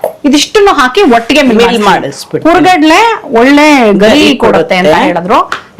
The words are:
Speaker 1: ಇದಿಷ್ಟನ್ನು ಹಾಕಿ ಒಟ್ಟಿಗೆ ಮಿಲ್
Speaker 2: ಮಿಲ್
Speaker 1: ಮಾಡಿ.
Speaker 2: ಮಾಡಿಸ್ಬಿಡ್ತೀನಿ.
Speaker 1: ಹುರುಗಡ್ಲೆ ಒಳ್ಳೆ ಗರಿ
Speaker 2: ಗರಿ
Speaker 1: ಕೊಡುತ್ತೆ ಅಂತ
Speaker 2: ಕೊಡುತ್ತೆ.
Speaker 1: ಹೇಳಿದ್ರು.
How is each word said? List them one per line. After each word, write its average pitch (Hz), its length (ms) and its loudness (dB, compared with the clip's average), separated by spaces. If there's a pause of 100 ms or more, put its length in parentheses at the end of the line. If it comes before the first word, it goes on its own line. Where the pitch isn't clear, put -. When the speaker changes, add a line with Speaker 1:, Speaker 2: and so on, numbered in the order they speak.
(240)
Speaker 1:
ಇದಿಷ್ಟನ್ನು 359 500 0
ಹಾಕಿ 269 280 -2
ಒಟ್ಟಿಗೆ 254 400 0
ಮಿಲ್ 240 140 0
Speaker 2:
ಮಿಲ್ 233 100 2
Speaker 1:
ಮಾಡಿ. - 120 -2
Speaker 2:
ಮಾಡಿಸ್ಬಿಡ್ತೀನಿ. 208 760 -2
Speaker 1:
ಹುರುಗಡ್ಲೆ 370 720 0
ಒಳ್ಳೆ 269 680 2
ಗರಿ 214 280 2
Speaker 2:
ಗರಿ 302 160 0
Speaker 1:
ಕೊಡುತ್ತೆ 196 400 -2
ಅಂತ 180 120 0
Speaker 2:
ಕೊಡುತ್ತೆ. 156 180 0
Speaker 1:
ಹೇಳಿದ್ರು. 180 440 -2 (300)